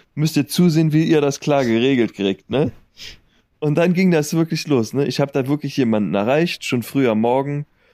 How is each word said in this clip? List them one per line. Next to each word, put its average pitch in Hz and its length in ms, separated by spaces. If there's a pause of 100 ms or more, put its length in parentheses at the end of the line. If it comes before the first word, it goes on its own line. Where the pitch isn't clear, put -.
(140)
müsst 156 240
ihr 139 100
zusehen, 165 440
wie 160 140
ihr 160 160
das 139 180
klar 139 240
geregelt 117 500
kriegt, 98 360
ne?" 127 220 (880)
Und 151 160
dann 170 180
ging 185 180
das 151 220
wirklich 160 340
los, 123 260
ne? 139 140
Ich 135 140
hab 139 120
da 131 140
wirklich 143 300
jemanden 110 360
erreicht, 131 520
schon 123 180
früh 139 240
am 107 140
Morgen, 139 440 (280)